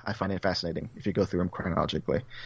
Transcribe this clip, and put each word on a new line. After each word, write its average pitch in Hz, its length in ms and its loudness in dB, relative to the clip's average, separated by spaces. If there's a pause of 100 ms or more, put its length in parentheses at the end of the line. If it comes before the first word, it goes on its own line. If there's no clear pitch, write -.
I 101 80 -2
find 98 180 0
it 92 100 0
fascinating 85 540 0
if - 100 -10
you 98 80 2
go 95 120 4
through 87 140 0
them 90 100 2
chronologically. 78 720 0 (240)